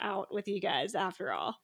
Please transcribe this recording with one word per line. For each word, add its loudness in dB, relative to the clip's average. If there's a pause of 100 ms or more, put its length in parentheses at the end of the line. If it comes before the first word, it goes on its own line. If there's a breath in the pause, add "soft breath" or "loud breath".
out 0
with -2
you 0
guys 2
after 0
all." -2